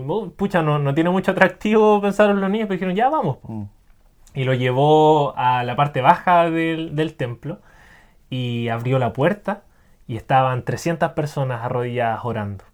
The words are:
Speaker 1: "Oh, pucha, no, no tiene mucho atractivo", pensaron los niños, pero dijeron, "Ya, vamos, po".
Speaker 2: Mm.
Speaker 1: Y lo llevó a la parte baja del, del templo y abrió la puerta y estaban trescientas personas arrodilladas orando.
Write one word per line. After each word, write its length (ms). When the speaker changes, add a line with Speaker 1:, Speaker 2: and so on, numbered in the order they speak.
Speaker 1:
"Oh, 240
pucha, 320
no, 160
no 140
tiene 160
mucho 220
atractivo", 680
pensaron 400
los 80
niños, 180
pero 80
dijeron, 200
"Ya, 140
vamos, 280
po". 140
Speaker 2:
Mm. 180
Speaker 1:
Y 80
lo 100
llevó 840
a 260
la 120
parte 260
baja 500
del, 440
del 200
templo 440
y 400
abrió 300
la 140
puerta 500
y 100
estaban 480
trescientas 480
personas 500
arrodilladas 640
orando. 380